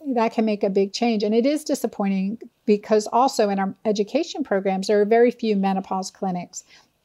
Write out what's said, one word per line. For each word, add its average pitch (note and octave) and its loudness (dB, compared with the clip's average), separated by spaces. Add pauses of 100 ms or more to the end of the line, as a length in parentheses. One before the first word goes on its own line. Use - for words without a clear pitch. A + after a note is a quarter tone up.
(160)
that A3+ 0
can A3 0
make G#3 -2
a G3+ 2
big G3 0
change. A#3 0
And G#3 0
it A#3 2
is D4+ 0
disappointing G3+ -4 (260)
because G#3+ 2
also A#3 2
in G3 -2
our F#3+ -4 (100)
education A#3 -2
programs, G3 -2
there G#3 4
are G#3 4
very A#3 6
few A3 -2
menopause F#3+ -2
clinics - -8 (420)